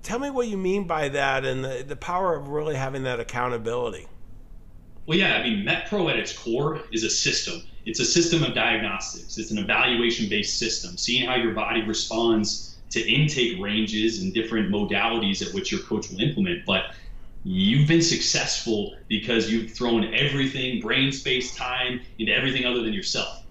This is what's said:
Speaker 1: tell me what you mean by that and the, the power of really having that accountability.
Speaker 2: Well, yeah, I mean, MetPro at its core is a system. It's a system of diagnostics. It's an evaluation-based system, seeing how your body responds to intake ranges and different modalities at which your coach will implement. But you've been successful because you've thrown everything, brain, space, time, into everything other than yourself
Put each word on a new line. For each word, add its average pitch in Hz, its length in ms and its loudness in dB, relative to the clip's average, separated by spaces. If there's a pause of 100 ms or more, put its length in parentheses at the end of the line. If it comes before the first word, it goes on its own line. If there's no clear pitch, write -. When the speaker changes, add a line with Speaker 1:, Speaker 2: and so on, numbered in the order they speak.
Speaker 1:
tell 220 160 -4
me 277 120 -2
what 247 180 0
you 208 100 -2
mean 190 280 2
by 156 240 0
that 139 340 2
and 131 220 -2
the, 131 200 -4
the 143 120 -8
power 180 380 0
of 139 120 -6
really 151 280 -2
having 135 280 -2
that 127 160 0
accountability. 120 880 -2 (1000)
Speaker 2:
Well, 160 120 2
yeah, 190 180 4
I - 80 0
mean, 107 220 0
MetPro 170 440 0
at 120 80 2
its 101 140 -4
core 143 500 -2 (120)
is 113 100 0
a 110 60 0
system. - 520 0 (240)
It's 113 140 -4
a 120 60 2
system 165 380 4
of 120 100 0
diagnostics. 110 840 -2
It's 107 140 -6
an 107 60 -2
evaluation-based 110 1000 2
system, 113 380 -2
seeing 127 320 0
how 127 80 0
your 113 180 2
body 107 280 0
responds 110 960 0 (140)
to 113 100 0
intake 117 600 2
ranges 107 640 0
and 95 100 -2
different 110 360 0
modalities 104 760 0
at - 80 -6
which 98 200 -2
your - 80 -2
coach - 280 -4
will 95 120 -4
implement. 147 440 2
But - 300 0 (480)
you've 101 460 6
been 165 120 8
successful - 960 0 (140)
because 107 420 2
you've 113 220 0
thrown 117 400 2
everything, 135 680 0
brain, 131 320 0
space, 127 440 -2
time, 127 440 -2 (180)
into 107 160 0
everything 131 320 0
other 123 160 0
than 107 120 -2
yourself - 580 -4